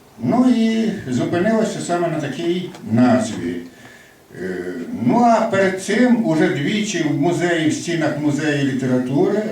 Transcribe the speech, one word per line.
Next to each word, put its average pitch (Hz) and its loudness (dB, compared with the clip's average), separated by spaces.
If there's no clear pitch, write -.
Ну 254 4
і 226 2
зупинилося 175 0
саме 175 0
на 151 -4
такій 170 -4
назві. 107 2
Е, 92 -6
ну 226 4
а 226 4
перед 190 0
цим 226 2
уже 156 2
двічі 165 -2
в 139 0
музеї, 165 0
в 127 0
стінах 151 -2
музею 139 0
літератури 135 0